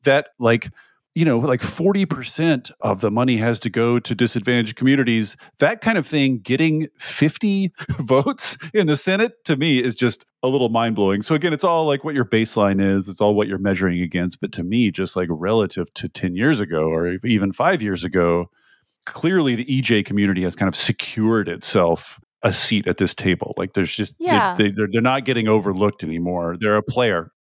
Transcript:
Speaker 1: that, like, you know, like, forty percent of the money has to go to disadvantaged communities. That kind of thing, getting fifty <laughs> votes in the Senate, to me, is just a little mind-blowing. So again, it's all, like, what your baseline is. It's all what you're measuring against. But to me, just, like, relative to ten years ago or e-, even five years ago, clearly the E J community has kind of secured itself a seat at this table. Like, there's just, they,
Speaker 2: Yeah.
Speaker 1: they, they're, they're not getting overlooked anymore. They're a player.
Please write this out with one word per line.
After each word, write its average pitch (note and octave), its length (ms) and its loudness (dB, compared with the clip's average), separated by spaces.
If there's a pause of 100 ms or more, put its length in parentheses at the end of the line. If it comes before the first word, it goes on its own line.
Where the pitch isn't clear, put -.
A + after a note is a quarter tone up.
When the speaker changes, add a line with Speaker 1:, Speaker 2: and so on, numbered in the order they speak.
Speaker 1:
that, C#3+ 240 2 (100)
like, A#2 320 2 (460)
you E3 80 2
know, B2 160 4
like, C3 200 0
forty F#3+ 460 0
percent C#3 640 -2 (100)
of G2+ 200 0
the G#2+ 100 2
money A#2+ 280 2
has A2+ 200 0
to A#2+ 100 -6
go A#2+ 300 2
to A#2 160 -4
disadvantaged A#2 640 0
communities. A#2+ 600 2 (220)
That D3+ 220 2
kind A3 180 0
of C#3+ 80 -2
thing, C3+ 320 0
getting D3+ 480 0 (120)
fifty F#3+ 840 0
<laughs> - 80 -12 (100)
votes C#3 580 0 (160)
in G#3 140 2
the D3+ 100 2
Senate, G3 500 -2
to D3 100 2
me, C3+ 260 2
is B2 140 -2
just - 280 0 (200)
a - 40 2
little C3 200 2
mind-blowing. G#2 540 0
So D#3+ 120 0
again, D#3 180 0
it's D3+ 120 -4
all, E3 200 2
like, C#3+ 200 0
what D#3 100 -4
your B2+ 100 0
baseline G#2 560 0
is. G2 280 0
It's F#2 120 -10
all G#2 140 4
what G#2 140 0
you're G2 100 -4
measuring F#2 420 0
against. F2 400 -4
But - 120 -8
to E2 100 -8
me, G#2 300 0
just, F#2 240 -6
like, F#2 160 -2
relative F#2 640 -2
to F2+ 140 -8
ten F2+ 280 -6
years B2 240 2
ago D#2+ 240 -2
or D#2+ 240 0
e-, F#2 160 -6
even G#2 280 0
five D#3+ 300 0
years F#2 220 -4
ago, E2+ 440 0 (560)
clearly D#3+ 520 0
the B2+ 180 -6
E C3 60 2
J A#2 240 2
community G2 400 0
has F2 100 -4
kind F#2 140 0
of E2 80 -4
secured A2 720 -2
itself E2+ 720 0 (220)
a G#2 100 2
seat G2 340 0
at F2+ 120 -2
this - 180 0
table. - 400 -2
Like, F#2 160 -6
there's F2+ 240 -2
just, - 240 -6
they, E4 60 -4
Speaker 2:
Yeah. A3+ 300 2
Speaker 1:
they, G#3 140 2
they're, G#3 200 -2
they're A#2 120 0
not B2+ 220 0
getting A#2 240 0
overlooked G#2 560 0
anymore. E2+ 560 -4
They're G#2+ 160 2
a G#2 80 2
player. G2 580 0